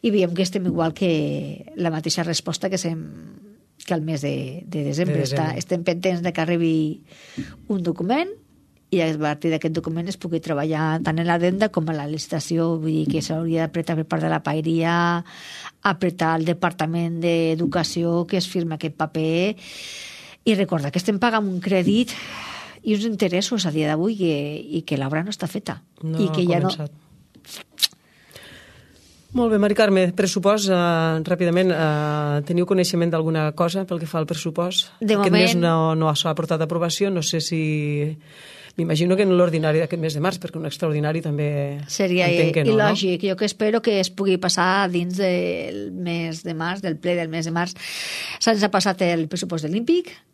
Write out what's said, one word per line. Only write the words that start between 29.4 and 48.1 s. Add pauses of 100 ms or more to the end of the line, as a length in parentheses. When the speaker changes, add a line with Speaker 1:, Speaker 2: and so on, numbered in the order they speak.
Speaker 2:
bé,
Mari
Carme, (100)
pressupost,
eh,
ràpidament,
eh, (100)
teniu
coneixement
d'alguna
cosa
pel
que
fa
al
pressupost? (120)
Speaker 1:
De
Speaker 2:
Aquest
mes
Speaker 1:
moment
Speaker 2:
no,
no
s'ha
portat
a
aprovació,
no
sé
si... (1200)
m'imagino
que
en
l'ordinari
d'aquest
mes
de
març,
perquè
un
extraordinari
també (100)
Speaker 1:
Seria
Speaker 2:
entenc
que
no,
no?
Speaker 1:
il·lògic.
Jo
que
espero
que
es
pugui
passar
dins
del
mes
de
març,
del
ple
del
mes
de
març. (640)